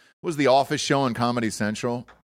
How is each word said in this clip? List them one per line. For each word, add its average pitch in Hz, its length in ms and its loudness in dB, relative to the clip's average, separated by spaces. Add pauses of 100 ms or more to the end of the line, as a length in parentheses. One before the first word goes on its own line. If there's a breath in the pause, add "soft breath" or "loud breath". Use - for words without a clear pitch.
(200 soft breath)
what - 80 -8
was 160 80 -4
the 143 100 2
Office 135 340 4
show 139 220 2
on 123 120 0
Comedy 120 360 0
Central? 120 560 -4 (300)